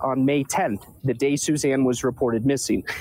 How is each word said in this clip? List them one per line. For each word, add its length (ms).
on 240
May 180
tenth, 400
the 120
day 220
Suzanne 480
was 200
reported 400
missing. 400